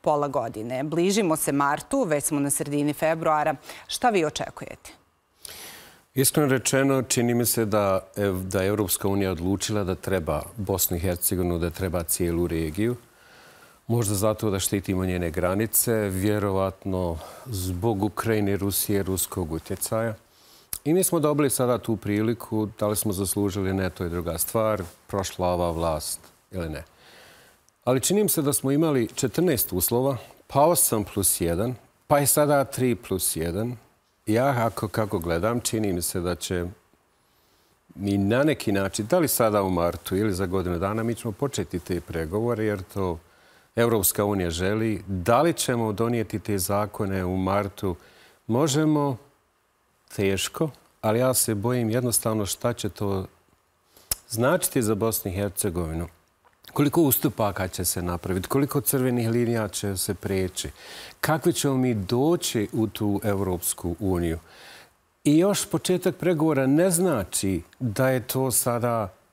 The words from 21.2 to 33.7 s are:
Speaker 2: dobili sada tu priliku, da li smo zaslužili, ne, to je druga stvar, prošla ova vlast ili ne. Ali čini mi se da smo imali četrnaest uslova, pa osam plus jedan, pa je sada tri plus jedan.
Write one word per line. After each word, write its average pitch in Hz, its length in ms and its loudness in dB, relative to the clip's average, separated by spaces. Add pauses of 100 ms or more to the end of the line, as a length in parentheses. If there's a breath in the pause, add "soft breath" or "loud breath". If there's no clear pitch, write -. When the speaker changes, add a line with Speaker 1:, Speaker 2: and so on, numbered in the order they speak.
Speaker 2:
dobili 147 300 4
sada 123 280 2
tu 110 180 -2
priliku, 107 720 0 (100)
da 107 80 0
li 107 100 2
smo 104 160 -2
zaslužili, 95 640 0
ne, 95 160 0
to - 140 -6
je 85 60 -2
druga 85 280 -4
stvar, 110 440 0 (240)
prošla 92 420 -2
ova 87 220 2
vlast 80 500 -2 (300)
ili 87 180 -6
ne. 78 140 -10 (1000 loud breath)
Ali 127 160 2
čini 202 220 2
mi 202 60 2
se - 140 0
da 139 100 2
smo 135 180 0
imali 143 440 2
četrnaest 156 580 0
uslova, 123 440 0 (300 loud breath)
pa - 140 2
osam 147 440 4
plus - 360 0
jedan, 92 340 0 (320)
pa 147 120 6
je 143 80 2
sada 143 380 4
tri 127 300 0
plus - 420 -4
jedan. 95 400 -2 (500)